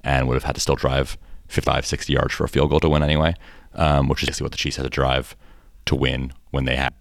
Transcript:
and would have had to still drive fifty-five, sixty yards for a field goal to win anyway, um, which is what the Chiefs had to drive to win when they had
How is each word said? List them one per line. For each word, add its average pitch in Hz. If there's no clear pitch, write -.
and 65
would 64
have 65
had -
to -
still 69
drive 65
fifty-five, -
sixty -
yards 65
for -
a -
field 69
goal 76
to 82
win 76
anyway, 76
um, 73
which 69
is -
what 67
the -
Chiefs 71
had 67
to 65
drive 65
to -
win 65
when 67
they 64
had 65